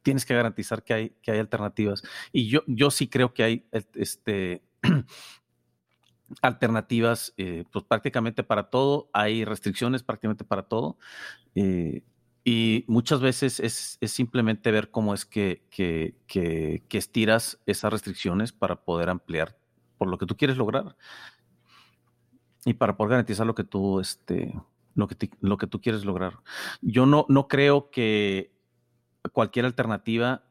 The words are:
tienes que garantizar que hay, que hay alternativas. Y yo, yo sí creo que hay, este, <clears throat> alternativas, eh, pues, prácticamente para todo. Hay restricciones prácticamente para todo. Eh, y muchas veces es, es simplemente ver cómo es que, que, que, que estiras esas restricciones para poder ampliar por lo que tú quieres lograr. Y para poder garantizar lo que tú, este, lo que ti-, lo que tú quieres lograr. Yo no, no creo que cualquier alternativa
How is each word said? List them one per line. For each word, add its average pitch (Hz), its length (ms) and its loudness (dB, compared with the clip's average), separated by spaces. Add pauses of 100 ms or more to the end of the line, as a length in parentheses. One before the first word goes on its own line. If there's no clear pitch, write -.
tienes 135 240 0
que 123 100 0
garantizar 110 480 -2
que 117 100 -2
hay, 110 160 -2 (120)
que 113 100 -4
hay 107 80 0
alternativas. 104 640 -2 (280)
Y 113 180 0
yo, 147 180 2
yo 139 240 2
sí 127 160 -2
creo 123 260 0
que 117 100 0
hay, 113 240 0 (260)
este, 95 680 -6 (200)
<clears throat> - 1600 -6
alternativas, 117 960 0
eh, 87 340 -6
pues, 95 140 -8
prácticamente 113 580 -2
para 104 260 -2
todo. 139 440 0
Hay 107 320 0
restricciones 117 580 -2
prácticamente 110 400 -4
para 95 200 -4
todo. 117 340 -4 (580)
Eh, 87 480 0 (420)
y 113 440 2
muchas 120 320 2
veces 131 400 0
es, - 400 -6
es 110 100 -4
simplemente 113 580 0
ver 107 220 2
cómo 107 220 0
es - 120 -6
que, 98 440 -2
que, 82 480 -2 (100)
que, 80 600 -2
que 110 80 -4
estiras 110 680 0
esas 104 280 -2
restricciones 98 580 -4
para 90 320 -4
poder 85 260 -2
ampliar 82 480 -4 (400)
por 95 120 -2
lo 92 80 -4
que 95 80 -6
tú 101 100 -4
quieres 131 220 0
lograr. 131 400 -4 (1700)
Y 120 80 2
para 104 220 0
poder 107 160 0
garantizar 113 340 0
lo 113 100 0
que 101 100 -4
tú, 98 340 0
este, - 540 -6 (420)
lo 104 120 0
que - 80 -12
ti-, - 160 -6 (100)
lo 98 160 0
que 104 100 -4
tú 101 140 -8
quieres 107 240 -2
lograr. 90 340 -4 (420)
Yo 123 240 4
no, 147 220 6
no 139 220 6
creo 143 420 4
que 104 600 0 (800)
cualquier 120 320 0
alternativa 117 840 -2